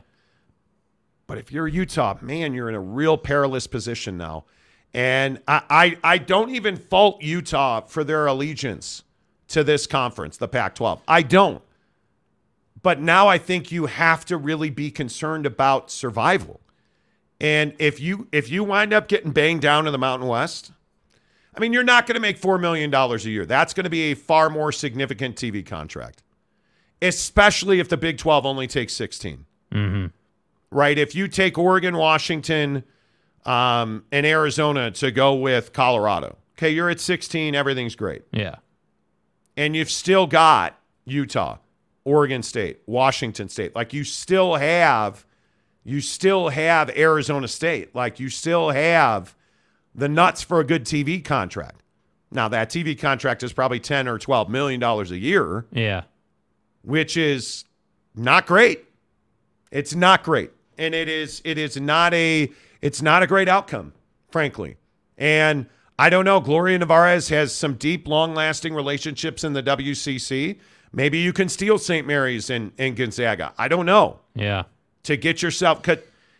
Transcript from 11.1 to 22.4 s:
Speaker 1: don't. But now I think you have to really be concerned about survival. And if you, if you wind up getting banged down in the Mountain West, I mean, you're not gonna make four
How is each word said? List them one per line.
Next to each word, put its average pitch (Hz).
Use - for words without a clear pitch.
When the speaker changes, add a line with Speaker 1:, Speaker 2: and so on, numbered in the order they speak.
Speaker 1:
don't. 165
But 170
now 175
I 180
think 180
you 165
have 160
to 175
really 151
be 143
concerned 151
about 135
survival. 117
And 151
if 147
you, 190
if 131
you 190
wind 208
up 214
getting 175
banged 156
down 147
in 147
the 135
Mountain 127
West, 127
I -
mean, 233
you're 247
not 240
gonna 233
make 208
four 185